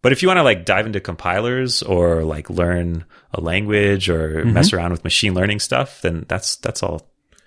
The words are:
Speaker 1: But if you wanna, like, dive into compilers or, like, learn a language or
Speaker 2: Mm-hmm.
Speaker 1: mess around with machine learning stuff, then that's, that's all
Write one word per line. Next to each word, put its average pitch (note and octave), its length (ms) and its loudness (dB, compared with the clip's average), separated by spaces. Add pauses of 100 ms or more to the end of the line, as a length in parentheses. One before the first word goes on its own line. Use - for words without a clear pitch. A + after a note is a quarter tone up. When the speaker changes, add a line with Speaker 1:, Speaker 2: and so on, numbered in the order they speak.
Speaker 1:
But B2+ 120 2
if C#3 100 0
you F#3 60 4
wanna, F3+ 160 4
like, G2 200 4
dive G#2 220 2
into G2+ 140 -4
compilers A2+ 800 -2
or, F2 400 2
like, D#2 260 -6
learn F2 560 -2 (300)
a - 60 -4
language G2+ 680 0
or D#2+ 360 0
Speaker 2:
Mm-hmm. A#2 80 2
Speaker 1:
mess F2 200 4
around F2 200 -2
with E2+ 120 -6
machine F#2 300 0
learning G2+ 240 0
stuff, C3 440 -2
then E2 260 -2
that's, - 280 -4
that's - 280 -6
all D#2+ 260 -8 (360)